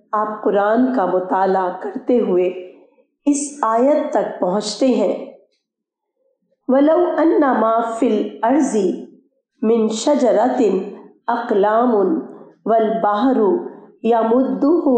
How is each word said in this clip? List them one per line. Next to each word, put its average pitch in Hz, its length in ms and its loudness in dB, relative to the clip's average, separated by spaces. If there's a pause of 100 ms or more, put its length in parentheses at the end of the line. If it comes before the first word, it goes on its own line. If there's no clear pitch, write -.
(120)
آپ 214 320 -4
قرآن 214 500 0
کا 190 120 -2
مطالعہ 185 640 0 (100)
کرتے 247 400 -2
ہوئے 185 300 0 (760)
اس 285 120 2 (240)
آیت 262 500 0
تک - 280 -4
پہنچتے 202 480 -2
ہیں، 208 460 -2 (1300)
"ولو 302 380 4 (120)
ان 320 240 2
ما 226 580 0
فی 262 80 2
الارض 220 720 0 (840)
من 220 260 2
شجرۃ 240 760 0 (680)
اقلام 220 680 0 (680)
والبحر 214 720 0 (680)
یمدہ 233 960 2